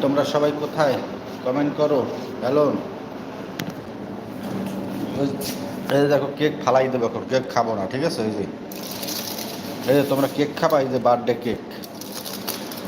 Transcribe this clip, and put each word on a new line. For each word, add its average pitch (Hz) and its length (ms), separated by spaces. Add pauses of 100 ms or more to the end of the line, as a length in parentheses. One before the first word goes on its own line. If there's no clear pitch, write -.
তোমরা 143 200 (100)
সবাই 147 200 (100)
কোথায়? 147 340 (480)
কমেন্ট 139 360
করো। 147 200 (420)
হ্যালো, 143 220 (3250)
এই 139 80
যে 143 100
দেখো 139 160 (100)
কেক 147 140 (120)
ফালাই 131 280
দেবো 123 180
এখন, 110 200
কেক 127 140 (100)
খাবো 117 240
না, 98 40 (100)
ঠিক 135 160
আছে? - 200
এই 107 80
যে, 101 80 (1400)
এই 131 80
যে 143 140
তোমরা 135 260
কেক 143 140 (100)
খাবা, 156 240
এই 131 100
যে 127 120
বার্থডে 120 280 (100)
কেক 110 180 (1300)